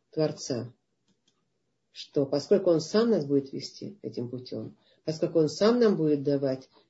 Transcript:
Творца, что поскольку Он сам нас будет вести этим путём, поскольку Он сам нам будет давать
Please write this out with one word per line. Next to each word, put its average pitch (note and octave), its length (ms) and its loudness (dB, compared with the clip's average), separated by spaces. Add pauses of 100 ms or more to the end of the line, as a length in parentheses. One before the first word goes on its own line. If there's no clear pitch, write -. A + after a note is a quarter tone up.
(100)
Творца, C3 600 -4 (1200)
что - 340 -2
поскольку G3 440 2
Он D#3+ 100 4
сам A3+ 300 2
нас F3 160 2
будет C#3 260 0
вести - 500 -12
этим A#2+ 260 -8
путём, A#2+ 480 -12 (280)
поскольку E3 360 0
Он D3+ 80 4
сам A3 300 2
нам A3 180 4
будет D3+ 260 2
давать C#3 460 -2 (220)